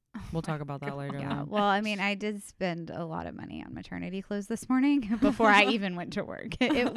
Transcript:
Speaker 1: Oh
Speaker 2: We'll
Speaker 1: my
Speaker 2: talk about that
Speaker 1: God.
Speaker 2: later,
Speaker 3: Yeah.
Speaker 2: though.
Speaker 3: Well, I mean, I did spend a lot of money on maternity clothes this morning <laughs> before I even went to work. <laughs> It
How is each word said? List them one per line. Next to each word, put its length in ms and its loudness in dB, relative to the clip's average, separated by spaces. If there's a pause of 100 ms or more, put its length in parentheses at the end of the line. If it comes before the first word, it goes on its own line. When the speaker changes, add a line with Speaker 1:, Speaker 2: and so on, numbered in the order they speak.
(160)
Speaker 1:
Oh 40 -12 (120)
Speaker 2:
We'll 100 -2
Speaker 1:
my 40 -12
Speaker 2:
talk 160 -4
about 180 -8
that 100 -8
Speaker 1:
God. 60 -8
Speaker 2:
later, 240 -6
Speaker 3:
Yeah. 200 -4
Speaker 2:
though. 40 -6
Speaker 3:
Well, 200 0
I 180 4
mean, 180 -2
I 140 0
did 280 -4
spend 480 -4
a 140 -6
lot 220 -6
of 80 -8
money 280 -10
on 120 -12
maternity 480 -8
clothes 240 -4
this 240 -6
morning 300 6
<laughs> 200 -2
before 300 6
I 160 10
even 300 0
went 180 -8
to 100 -4
work. 320 -8
<laughs> 40 -18
It 360 2